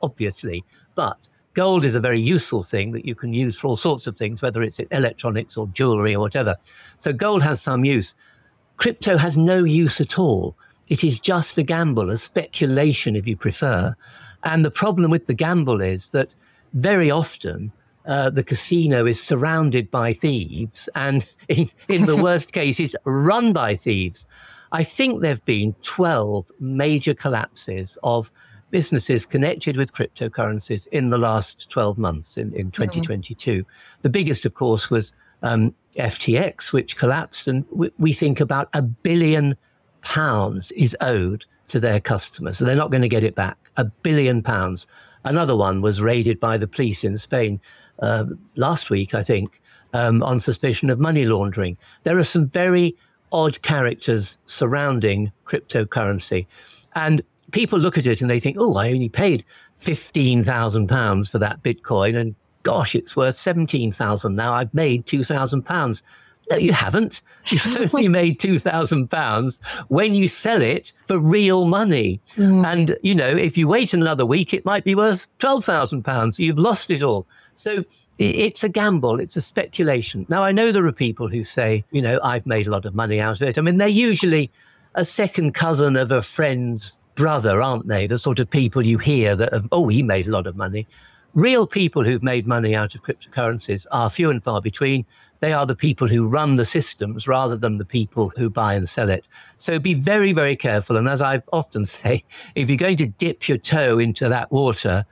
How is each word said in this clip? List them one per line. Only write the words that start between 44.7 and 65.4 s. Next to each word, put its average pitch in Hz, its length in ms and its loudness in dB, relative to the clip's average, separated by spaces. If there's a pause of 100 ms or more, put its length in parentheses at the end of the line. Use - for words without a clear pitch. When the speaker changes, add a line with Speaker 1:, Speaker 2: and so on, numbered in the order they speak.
Speaker 1:
Another 143 320 2
one 95 260 2
was 104 200 0
raided 117 380 2
by 113 160 0
the 107 100 -2
police 110 380 -2
in 104 140 -2
Spain, 110 420 -2 (400)
uh, 110 240 0 (320)
last 147 340 0
week, 98 240 -2
I 110 80 -2
think, 101 380 -2 (320)
um, 117 300 2
on 127 180 0
suspicion 131 500 -2
of 120 80 0
money 151 260 2
laundering. 101 540 0 (240)
There 175 160 2
are 170 60 4
some 156 240 2
very 175 480 2 (340)
odd 156 320 0
characters 120 760 -2 (100)
surrounding 117 840 0 (140)
cryptocurrency. 101 1000 -2 (480)
And 156 280 2 (300)
people 208 260 0
look 175 180 2
at 135 100 2
it 117 140 2
and 123 100 0
they 120 100 0
think, 139 180 -2
"Oh, 220 180 2
I 113 160 0
only 127 160 0
paid 170 360 0 (320)
fifteen 131 680 0
thousand 113 440 0
pounds 101 420 2
for - 80 -2
that 104 240 -2
Bitcoin, 113 540 0
and 113 180 -2 (280)
gosh, 117 320 0
it's - 220 -4
worth 131 200 2
seventeen 156 560 0
thousand 101 440 -2
now. 117 180 0
I've 120 200 -2
made 139 320 0
two 135 180 -2
thousand 135 380 -2